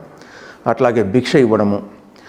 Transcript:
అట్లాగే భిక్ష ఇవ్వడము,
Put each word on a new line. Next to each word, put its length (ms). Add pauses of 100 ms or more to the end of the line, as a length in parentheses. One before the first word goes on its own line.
(680)
అట్లాగే 360
భిక్ష 320
ఇవ్వడము, 480 (460)